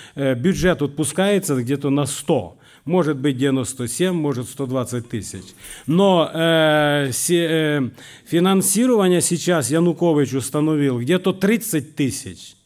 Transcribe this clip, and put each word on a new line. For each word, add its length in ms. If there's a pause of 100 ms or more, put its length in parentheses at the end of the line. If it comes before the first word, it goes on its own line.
(160)
э, 180
бюджет 460
отпускается 720
где-то 360
на 160
сто. 500 (280)
Может 320
быть, 220
девяносто 500
семь, 240
может, 360
сто 180
двадцать 420
тысяч. 360 (420)
Но, 480
э, 800
се-, 380
э, 400 (360)
финансирование 960
сейчас 480
Янукович 640
установил 680
где-то 320
тридцать 640
тысяч. 580 (120)